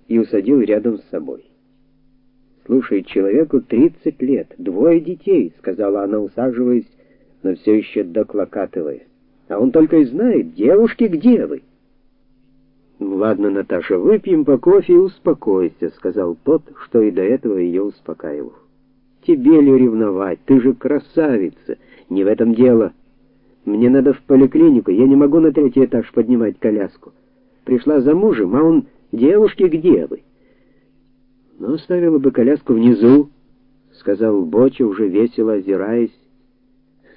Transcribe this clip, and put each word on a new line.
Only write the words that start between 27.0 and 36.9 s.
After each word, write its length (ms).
Пришла 360
за 140
мужем, 420
а 60
он: 240
'Девушки, 520
где 420
вы?'» 160
«Ну, 160
оставила 440
бы 120
коляску 440
внизу», — 560
сказал 520
Боча, 420
уже 220
весело 460
озираясь. 640